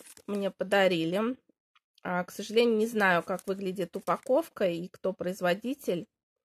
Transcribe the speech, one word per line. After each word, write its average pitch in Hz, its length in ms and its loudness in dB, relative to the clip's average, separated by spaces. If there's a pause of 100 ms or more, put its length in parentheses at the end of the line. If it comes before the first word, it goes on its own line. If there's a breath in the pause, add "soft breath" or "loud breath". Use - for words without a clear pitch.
(260)
мне 196 240 -4
подарили. 190 840 2 (640)
А, 180 220 -2
к - 80 -12
сожалению, 226 440 2
не 214 100 2
знаю, 196 360 2
как - 240 -6
выглядит 190 500 -6
упаковка 226 720 0
и 170 200 -4
кто - 240 -6
производитель. 185 920 -4 (380)